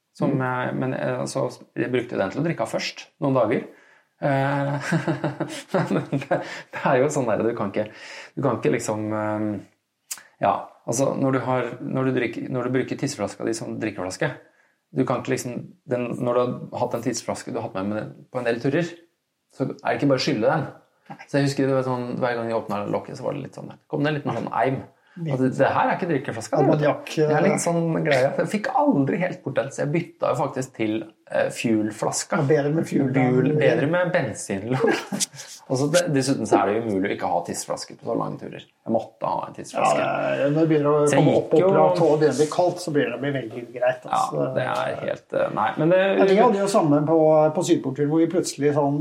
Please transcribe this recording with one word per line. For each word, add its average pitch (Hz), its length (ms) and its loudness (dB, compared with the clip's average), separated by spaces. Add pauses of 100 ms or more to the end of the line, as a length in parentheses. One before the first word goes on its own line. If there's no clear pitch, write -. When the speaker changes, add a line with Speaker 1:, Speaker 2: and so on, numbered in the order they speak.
(160)
Speaker 1:
som 147 180 0
Speaker 2:
Mm. 131 80 0
Speaker 1:
jeg, 127 320 -2
men, 131 200 -2
eh, 131 320 -4
så 135 200 -2 (300)
jeg 123 160 -2
brukte 123 260 -2
den 98 120 0
til 120 120 -4
å - 20 0
drikke 160 220 -2
av - 20 -10
først, - 380 -6 (140)
noen 139 140 2
dager. 127 280 2 (580)
Eh, 139 580 0 (440)
<laughs> - 500 -6
men 170 160 0 (240)
det, 139 160 -4
det - 560 -4
er 143 160 4
jo 143 100 4
sånn 147 160 -2
der, 104 160 0
du 117 140 2
kan 107 160 -4
ikke, 104 160 -2 (480)
du 143 60 -4
kan 120 180 2
ikke 147 160 0
liksom, 107 360 -4
eh, 107 340 -2 (920)
ja, 101 120 4 (340)
altså, 127 320 0
når 135 140 2
du 131 80 2
har, 123 300 -2 (100)
når 135 240 -2
du 131 100 0
drikker, 123 360 -4
når 123 180 -2
du 127 100 0
bruker 120 200 -2
tidsflaska 117 460 -6
di 117 100 -2
som 117 260 -8
drikkeflaske, 104 500 -4 (640)
du 135 120 0
kan 123 180 -2
ikke 131 120 -2
liksom, 123 240 -6 (300)
den, 123 200 -2 (120)
når 123 140 0
du 123 60 4 (360)
har 123 80 0
hatt 123 100 -6
en 117 80 -4
tidsflaske 120 480 -6
du 123 80 -4
har 113 100 -6
hatt - 60 -12
med, 95 160 -4
med 107 240 -6 (160)
på 127 80 -6
en 120 80 -6
del 117 140 0
turer, 147 260 2 (640)
så - 140 -4
er - 80 -6
det 120 240 -2
ikke 143 140 4
bare 127 100 2
å - 60 -2
skylle 117 200 2
den. 156 180 0 (440)
Speaker 2:
Nei. - 160 -16
Speaker 1:
Så 147 140 0
jeg 139 80 4
husker 139 180 0
det 135 140 2
var 127 80 -2
sånn, 123 220 -4 (100)
hver 120 180 0
gang 117 140 -4
jeg 113 80 0
åpnet 104 320 -4
lokket, - 260 -6
så 123 80 -6
var 98 80 -2
det 92 140 -8
litt - 100 -18
sånn - 140 -14
der. - 80 -20 (100)
Kom 147 140 0
det 151 80 2
en 147 80 -2
liten 127 180 -4
sånn - 160 -6
eim. 117 280 0 (340)
Speaker 2:
Litt 160 180 -4
Speaker 1:
Og 131 80 0
det, 127 160 2
det 131 100 4
her 143 220 2
er 190 80 0
ikke 185 100 -4
drikkeflaska, 127 480 -4
det, 147 140 4
vet 156 100 4
du. 147 60 2
Speaker 2:
Ammoniakk, - 300 -2
Speaker 1:
Det 156 100 4 (100)
er 156 80 4
litt 202 140 4
Speaker 2:
eh. - 80 -4
Speaker 1:
sånn 170 400 0
greie. 135 320 4
Jeg - 100 0
fikk 208 220 -2 (100)
aldri 190 400 2
helt 175 240 -4
bort 135 140 -2
den, 127 160 -2
så 143 100 -4
jeg 147 80 -2
bytta - 400 -2
jo 127 80 0
faktisk 135 380 -4
til, 107 160 0 (320)
eh, - 260 0
fuelflaska. 110 880 -2
Speaker 2:
Og 139 80 2
bedre 147 240 4
med 160 160 0
fuel, 139 240 0
Speaker 1:
Fuel, 135 400 4
Speaker 2:
da. 151 80 2
Speaker 1:
bedre 131 320 4
med 175 220 0
bensinlokk. 123 880 -2 (260)
<laughs> - 400 -20
Og 131 100 0
så 143 100 0
det, 170 200 4
dessuten 135 360 0
så 107 140 4
er 98 80 4
det 101 80 2
jo 113 60 0 (100)
umulig 98 220 0
å - 20 -2
ikke 95 160 -4
ha 90 140 0
tidsflaske - 520 -8
på - 80 -20
så 113 120 -2
lange 104 200 -4
turer. 92 280 -14 (160)
Jeg - 120 -4
måtte - 380 -2
ha - 160 -4
en - 100 -16
tidsflaske. 147 440 0
Speaker 2:
Ja, 139 80 0 (100)
det 139 220 -2
er, 139 120 2
når 160 140 4
det - 20 2
begynner 147 220 4
å 151 60 4
Speaker 1:
Så 147 180 4
jeg 143 60 6
Speaker 2:
komme 156 120 6
Speaker 1:
gikk - 60 4
Speaker 2:
opp, - 160 0
opp, 156 80 8
Speaker 1:
jo 185 80 6
Speaker 2:
og 180 240 6
tåa 160 240 4
begynner 147 160 4
å 127 60 0
bli 151 100 4
kaldt, 175 320 0
så 165 100 -6
blir 139 160 2
det, 120 120 -6
blir 139 160 -2
veldig 120 260 -8
ugreit, 123 400 -2
altså. - 400 -2
Speaker 1:
Ja, 135 80 0
det - 160 -2
er 60 320 -2
helt, - 400 -6
eh, - 160 0
nei, 107 200 2
men 160 200 4
det 185 80 6
Speaker 2:
Ja, 190 240 4
vi 190 100 6
hadde 208 240 6
jo 202 80 0
samme 156 360 4
på, 160 120 2 (360)
på 175 120 -2
Sydpolturen, 147 480 0
hvor 165 80 4
vi 165 80 4
plutselig 147 460 0
sånn, 143 260 2